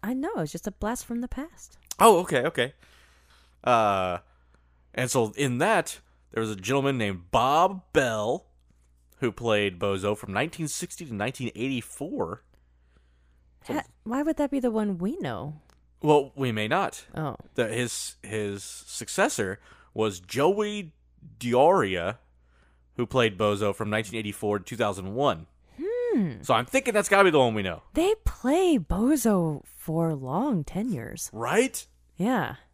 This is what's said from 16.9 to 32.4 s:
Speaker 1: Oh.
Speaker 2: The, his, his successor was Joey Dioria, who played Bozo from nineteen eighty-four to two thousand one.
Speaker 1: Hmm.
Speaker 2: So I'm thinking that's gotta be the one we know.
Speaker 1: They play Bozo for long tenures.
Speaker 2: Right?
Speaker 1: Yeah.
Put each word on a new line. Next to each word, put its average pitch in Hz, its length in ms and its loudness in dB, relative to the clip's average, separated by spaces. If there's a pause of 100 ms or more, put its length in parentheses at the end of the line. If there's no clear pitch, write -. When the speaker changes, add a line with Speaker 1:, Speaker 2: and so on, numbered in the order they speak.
Speaker 1:
Oh. 147 220 -6 (180)
Speaker 2:
The, 113 140 0
his, 117 520 -6
his 101 400 -6
successor - 1000 -4 (320)
was 107 260 -2
Joey 196 720 0 (480)
Dioria, 120 800 4 (800)
who 123 80 0
played 113 320 2
Bozo 104 360 2
from 104 160 -6
nineteen 110 300 -2
eighty-four 104 400 -2
to 90 60 -12
two 123 100 -10
thousand 98 380 -2
one. 110 320 0 (340)
Speaker 1:
Hmm. 381 640 -2
Speaker 2:
So - 120 0
I'm 120 120 2
thinking 254 280 0
that's 202 140 0
gotta 202 160 6
be 185 60 8
the 151 100 6
one 120 140 4
we 104 100 -2
know. 90 200 -4 (100)
Speaker 1:
They 381 220 2 (100)
play 330 520 2
Bozo 196 840 2 (140)
for 165 360 -2
long 151 520 -2
tenures. 185 680 -6
Speaker 2:
Right? 156 560 0 (300)
Speaker 1:
Yeah. 185 380 0 (180)